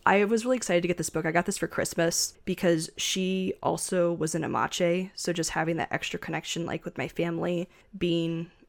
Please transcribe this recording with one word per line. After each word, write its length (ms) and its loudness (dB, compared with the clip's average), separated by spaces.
I 180 8
was 200 2
really 120 2
excited 260 2
to 60 0
get 80 0
this 140 -4
book. 160 -2
I 60 2
got 120 4
this 140 -2
for 80 0
Christmas 680 0
because 500 2
she 560 0
also 500 0
was 220 -2
an 80 0
Amache, 720 0
so 180 -4
just 180 -2
having 260 0
that 160 -4
extra 260 -4
connection, 460 -6
like, 220 -6
with 100 -10
my 120 -4
family, 600 -2
being 520 0